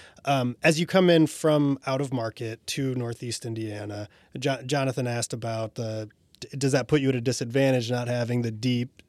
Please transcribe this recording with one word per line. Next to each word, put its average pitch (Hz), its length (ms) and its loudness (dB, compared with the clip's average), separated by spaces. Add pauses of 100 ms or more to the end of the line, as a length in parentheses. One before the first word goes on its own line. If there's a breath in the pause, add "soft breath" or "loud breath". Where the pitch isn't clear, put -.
(260 loud breath)
Um, 127 360 0
as 160 180 4
you 175 60 0
come 185 240 4
in 160 160 8
from 147 640 2
out 135 140 0
of 135 120 -6
market 113 540 -6
to 135 260 -2
Northeast 120 520 -6
Indiana, 104 600 -8 (300 soft breath)
Jo-, 131 280 -2
Jonathan 135 420 0
asked 117 260 -4
about 113 420 -6
the, 110 340 -6 (300)
d-, - 180 -16
does 135 160 2
that 127 140 2
put 151 140 4
you 135 80 2
at 127 60 2
a 120 60 -2
disadvantage 127 680 2
not 123 180 -2
having 120 340 0
the 117 100 -2
deep, 120 580 -2